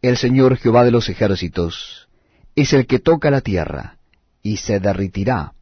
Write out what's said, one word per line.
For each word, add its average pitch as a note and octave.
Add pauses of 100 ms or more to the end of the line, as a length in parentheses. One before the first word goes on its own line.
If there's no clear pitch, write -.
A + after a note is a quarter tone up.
El B2
Señor B2+
Jehová A#2+
de A#2+
los A#2
ejércitos F2 (480)
es C#3+
el C3+
que C3
toca D#3+
la C#3
tierra, E2 (440)
y G#2+
se G2+
derritirá G2